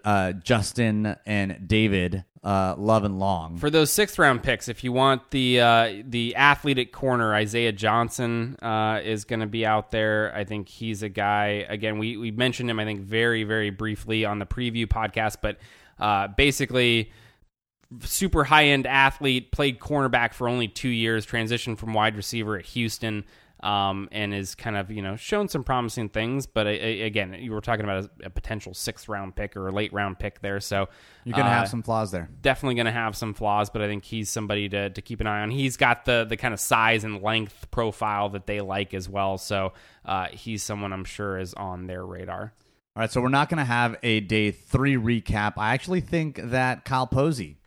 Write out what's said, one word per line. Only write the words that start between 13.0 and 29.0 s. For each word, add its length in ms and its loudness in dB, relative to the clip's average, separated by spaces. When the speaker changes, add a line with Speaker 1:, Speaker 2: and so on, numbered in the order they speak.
Speaker 2:
very, 420 0
very 260 0
briefly 540 -2
on 160 -2
the 60 -6
preview 400 -2
podcast, 540 0
but, 180 -4
uh, 260 2
basically 840 2
super 440 0
high-end 420 8
athlete, 680 2
played 260 2
cornerback 560 0
for 140 -2
only 200 0
two 200 -4
years, 380 2
transitioned 520 -2
from 160 -6
wide 220 2
receiver 420 -4
at 80 -10
Houston, 580 -4
um, 520 0
and 220 -4
is 200 -6
kind 220 -6
of, 140 -4
you 100 -8
know, 160 -6
shown 320 -2
some 160 -4
promising 460 -2
things. 360 -2
But, 200 0
uh, 40 0
again, 680 -2
you 140 -8
were 100 -4
talking 220 -2
about 260 -4
a, 60 -16
a 40 -12
potential 440 -8
sixth 340 -10